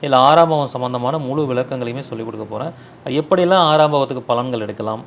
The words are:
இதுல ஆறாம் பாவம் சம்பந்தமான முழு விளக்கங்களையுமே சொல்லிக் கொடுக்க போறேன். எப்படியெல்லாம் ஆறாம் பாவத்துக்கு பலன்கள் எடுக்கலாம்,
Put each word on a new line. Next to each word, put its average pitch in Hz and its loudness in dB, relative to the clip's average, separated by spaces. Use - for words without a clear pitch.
இதுல 143 -2
ஆறாம் 156 6
பாவம் 147 0
சம்பந்தமான 123 -4
முழு 139 -4
விளக்கங்களையுமே 127 -6
சொல்லிக் 113 -12
கொடுக்க 110 -10
போறேன். 113 -10
எப்படியெல்லாம் 175 0
ஆறாம் 156 4
பாவத்துக்கு 135 -2
பலன்கள் 123 -2
எடுக்கலாம், 110 -8